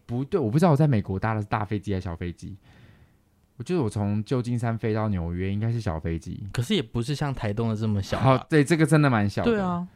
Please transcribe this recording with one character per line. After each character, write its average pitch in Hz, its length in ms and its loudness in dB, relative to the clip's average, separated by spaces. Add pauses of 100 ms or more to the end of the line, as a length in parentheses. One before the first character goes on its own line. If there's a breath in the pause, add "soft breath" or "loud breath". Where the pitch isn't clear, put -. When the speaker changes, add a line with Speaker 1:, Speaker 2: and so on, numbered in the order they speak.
Speaker 1:
不 120 180 -4
对， 160 160 -2
我 117 120 0
不 123 80 2
知 180 80 6
道 175 40 6
我 143 60 6
在 156 100 4
美 123 140 4
国 95 180 -4
搭 110 140 -2
的 110 80 -2
是 101 60 -6
大 107 180 -4
飞 104 160 -4
机 98 140 -4
还 92 40 0
是 92 60 -4
小 87 100 -6
飞 87 160 -6
机。 92 240 -12 (1000 soft breath)
我 120 80 -12
记 170 80 -4
得 180 80 2
我 113 80 2
从 104 340 0
旧 123 200 -2
金 120 160 -2
山 113 180 -2
飞 110 160 -2
到 110 160 0
纽 87 240 -2
约 92 180 -4
应 101 80 -4
该 113 140 -2
是 117 80 -4
小 87 180 -4
飞 82 200 -4
机。 - 340 -10
Speaker 2:
可 - 80 -2
是 120 140 0
也 170 80 2
不 117 200 -4
是 135 120 -4
像 139 180 -2
台 107 220 -4
东 117 160 0
的 110 40 0
这 110 140 -2
么 101 140 2
小 - 160 -4
吧？ 113 60 0
Speaker 1:
好， 131 260 4
对， 151 120 6
这 156 140 2
个 156 80 4
真 151 160 6
的 147 80 6
蛮 107 200 2
小 - 140 -2
的。 - 80 2
Speaker 2:
对 220 80 2
啊。 180 380 -2